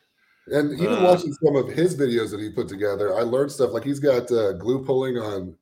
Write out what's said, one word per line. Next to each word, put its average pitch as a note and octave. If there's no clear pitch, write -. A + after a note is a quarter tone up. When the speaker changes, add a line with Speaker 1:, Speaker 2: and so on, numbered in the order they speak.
Speaker 1:
And D3
even G3+
Speaker 2:
Uh, F#3+
Speaker 1:
watching F3
some D3
of B2+
his D#3+
videos A#2
that G2+
he G#2+
put A2+
together, G2
I A#2
learned C3
stuff. A#2+
Like, A#2
he's C#3
got, B2+
uh, G#2+
glue A#2+
pulling C3
on G2